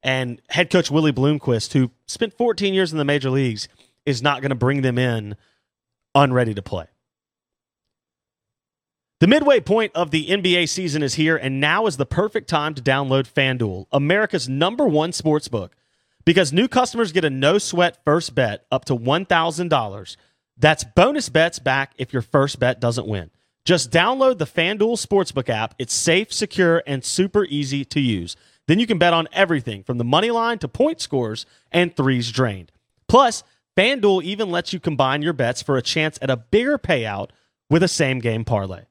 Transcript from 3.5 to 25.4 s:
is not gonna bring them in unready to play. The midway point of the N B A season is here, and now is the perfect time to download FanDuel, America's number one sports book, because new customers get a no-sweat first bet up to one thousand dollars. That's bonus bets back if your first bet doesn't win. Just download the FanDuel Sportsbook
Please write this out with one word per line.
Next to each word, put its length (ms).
is 160
not 200
gonna 140
bring 260
them 160
in 380
unready 400
to 80
play. 260
The 60
midway 340
point 340
of 160
the 180
N 120
B 160
A 80
season 360
is 120
here, 240
and 240
now 240
is 100
the 100
perfect 440
time 240
to 80
download 500
FanDuel, 600
America's 560
number 360
one 280
sports 340
book, 300
because 260
new 160
customers 460
get 100
a 60
no-sweat 720
first 320
bet 340
up 160
to 100
one 300
thousand 440
dollars. 480
That's 260
bonus 460
bets 300
back 380
if 140
your 100
first 380
bet 220
doesn't 260
win. 240
Just 280
download 460
the 80
FanDuel 580
Sportsbook 440